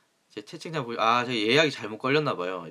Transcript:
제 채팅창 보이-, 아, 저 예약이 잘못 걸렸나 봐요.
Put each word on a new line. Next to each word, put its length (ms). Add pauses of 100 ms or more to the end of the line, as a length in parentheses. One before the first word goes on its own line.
(300)
제 140
채팅창 420
보이-, 140
아, 260
저 80
예약이 380
잘못 280
걸렸나 360
봐요. 360